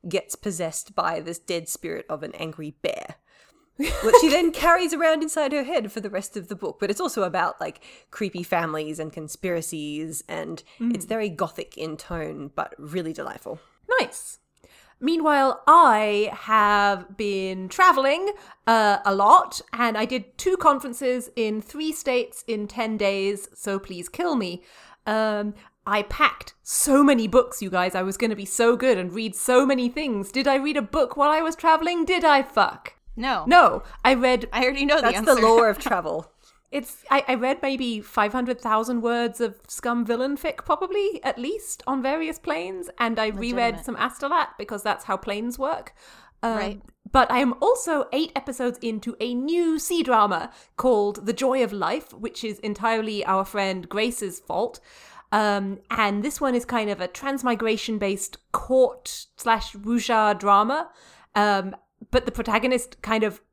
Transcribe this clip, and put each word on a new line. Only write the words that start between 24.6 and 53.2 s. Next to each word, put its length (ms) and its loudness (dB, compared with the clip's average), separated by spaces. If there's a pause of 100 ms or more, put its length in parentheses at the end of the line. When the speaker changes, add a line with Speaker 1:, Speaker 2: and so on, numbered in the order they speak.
Speaker 2:
Um, 480 -2 (340)
I 160 0
packed 500 -2 (100)
so 380 4
many 280 6
books, 320 2
you 80 -6
guys. 260 0
I 80 -2
was 140 -4
gonna 180 0
be 100 -12
so 300 2
good 220 2
and 160 -6
read 240 -6
so 280 4
many 220 0
things. 460 -4
Did 160 0
I 60 4
read 200 -2
a 60 0
book 340 -2
while 160 4
I 100 2
was 140 -2
traveling? 480 2
Did 220 0
I 180 6
fuck? 520 -2 (200)
Speaker 3:
No. 320 -4
Speaker 2:
No, 360 8 (200)
I 120 6
read 360 2
Speaker 3:
I 140 -2
already 200 0
know 120 4
the 60 2
Speaker 1:
That's 160 2
Speaker 3:
answer. 160 6
Speaker 1:
the 60 2
lore 280 8
of 100 -2
travel. 580 -4
<laughs> 40 -20 (300)
Speaker 2:
It's, 380 -8
I, 180 4
I 60 2
read 300 -2
maybe 360 -2
five 320 -2
hundred 300 -4
thousand 400 0
words 400 -2
of 260 -4
scum 380 -4
villain 320 -2
fic, 200 -6
probably, 680 -2
at 160 -4
least, 480 -8
on 160 -2
various 340 -2
planes, 600 -8
and 180 -2
I 120 0
reread 260 -4
Speaker 3:
Legitimate. 300 -2
Speaker 2:
some 100 -8
Astolat, 540 -2 (100)
because 240 -10
that's 220 -4
how 120 -2
planes 400 -6
work. 380 -6 (480)
Um, 140 -2
Speaker 3:
Right. 240 -6 (300)
Speaker 2:
but 200 4
I 80 2
am 200 2
also 540 0
eight 220 -2
episodes 480 -6
into 360 -6
a 140 -4
new 460 0
C-drama 720 0 (260)
called 480 2
The 80 -2
Joy 300 0
of 100 -2
Life, 400 -4
which 300 -10
is 160 -8
entirely 640 -2